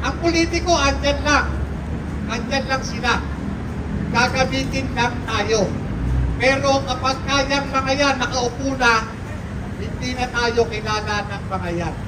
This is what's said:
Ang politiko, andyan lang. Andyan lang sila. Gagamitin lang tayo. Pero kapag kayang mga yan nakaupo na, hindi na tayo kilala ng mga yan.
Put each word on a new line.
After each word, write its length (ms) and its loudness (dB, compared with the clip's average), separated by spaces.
Ang 120 -2
politiko, 560 2
andyan 480 2
lang. 240 4
Andyan 360 -2
lang 160 0
sila. 400 0
Gagamitin 880 2
lang 240 2
tayo. 480 2
Pero 480 4
kapag 380 0
kayang 420 2
mga 320 0
yan 160 4
nakaupo 640 -2
na, 240 4
hindi 400 -4
na 140 0
tayo 400 2
kilala 460 -2
ng 260 -6
mga 220 -2
yan. 200 -2